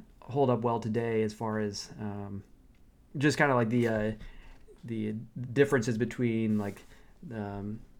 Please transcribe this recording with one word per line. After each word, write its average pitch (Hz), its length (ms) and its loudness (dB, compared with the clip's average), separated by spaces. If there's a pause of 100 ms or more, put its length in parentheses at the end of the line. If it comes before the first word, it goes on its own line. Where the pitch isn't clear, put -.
(220)
hold 131 280 2
up 117 120 4
well 117 180 2
today 113 440 0
as 107 100 -2
far 110 260 -2
as, 104 300 -4 (100)
um, 101 440 -8 (760)
just 143 200 4
kinda 143 180 4
like 120 140 4
the, 120 180 4
uh, 107 240 0 (720)
the 110 300 -4 (400)
differences 131 440 4
between, 113 600 2
like, 101 260 -4 (520)
um, 101 440 -8 (200)